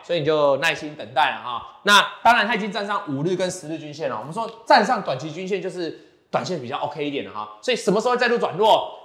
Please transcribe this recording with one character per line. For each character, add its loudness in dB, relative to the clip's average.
所 -4
以 0
你 -2
就 4
耐 2
心 -10
等 -14
待 2
了 -8
哈。 -8
那 6
当 6
然， 2
它 -2
已 0
经 -4
站 -6
上 -4
五 -4
日 0
跟 0
十 -10
日 -8
均 -14
线 -6
了。 -2
我 -10
们 -12
说 -6
站 6
上 0
短 -4
期 -8
均 -10
线 -2
就 -6
是 -8
短 -2
线 -6
比 -10
较 -8
OK -6
一 -4
点 -6
的 -14
哈。 -12
所 -2
以 0
什 0
么 4
时 -2
候 2
再 2
度 2
转 -2
弱 4